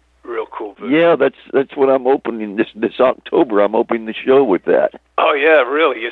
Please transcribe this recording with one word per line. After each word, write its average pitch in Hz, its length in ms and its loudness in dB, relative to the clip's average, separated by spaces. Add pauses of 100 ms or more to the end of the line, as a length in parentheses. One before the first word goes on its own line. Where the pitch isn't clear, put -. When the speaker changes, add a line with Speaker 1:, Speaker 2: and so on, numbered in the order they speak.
(280)
Speaker 1:
real 113 180 -8
cool 104 280 -14
version. 107 160 -10
Speaker 2:
Yeah, 165 260 2
that's, 135 220 0 (140)
that's 135 240 -2
what 139 120 2
I'm 131 180 0
opening 110 500 -2
this, 110 180 -2
this 107 260 -6
October. 127 600 0
I'm 101 140 0
opening 117 300 -2
the 110 80 -10
show 135 320 2
with 92 200 0
that. - 360 0 (160)
Speaker 1:
Oh 165 160 0
yeah, 151 300 4
really? 135 400 -2
You're 120 80 -6